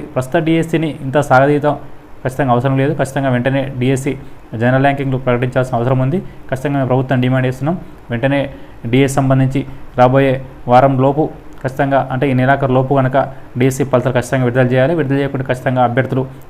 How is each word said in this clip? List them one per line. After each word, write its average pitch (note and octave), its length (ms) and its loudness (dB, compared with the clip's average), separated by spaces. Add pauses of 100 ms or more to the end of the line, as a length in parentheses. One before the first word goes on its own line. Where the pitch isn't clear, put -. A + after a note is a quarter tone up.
(140)
ప్రస్తుత C3+ 340 0
డిఎస్సిని E3 420 0 (160)
ఇంత C3 120 0 (120)
సాగదీయడం D3 460 4 (480)
ఖచ్చితంగా C3 300 0
అవసరం C3 260 2
లేదు. C#3 180 2
ఖచ్చితంగా C3+ 360 -2
వెంటనే C3 260 0 (180)
డిఎస్సి C3+ 320 0 (520)
జనరల్ B2+ 240 2
ర్యాంకింగ్లు C#3 380 0
ప్రకటించాల్సిన B2+ 540 0
అవసరం B2+ 260 2
ఉంది. C#3 140 0 (300)
ఖచ్చితంగా C#3 320 -4
మేము C3 100 0
ప్రభుత్వం C3 340 2
డిమాండ్ B2+ 240 2
చేస్తున్నాం. C#3 280 -4 (340)
వెంటనే C3+ 300 0 (500)
డిఎస్ C3+ 280 2
సంబంధించి C3+ 420 2 (380)
రాబోయే C3 360 6 (380)
వారం C3+ 220 6 (100)
లోపు C#3 180 2 (400)
ఖచ్చితంగా, C3+ 360 0 (140)
అంటే C3 180 -2
ఈ - 100 0
నెలాఖరు C3+ 360 2
లోపు C3 220 2
కనుక C3 180 0 (420)
డిఎస్సి C3 320 2
ఫలితాలు B2 260 0
ఖచ్చితంగా B2+ 320 0
విడుదల B2+ 240 2
చేయాలి. C3 260 2
విడుదల C#3 220 0
చేయకుండా C#3 300 -4
ఖచ్చితంగా B2+ 380 0
అభ్యర్థులు B2+ 340 0 (280)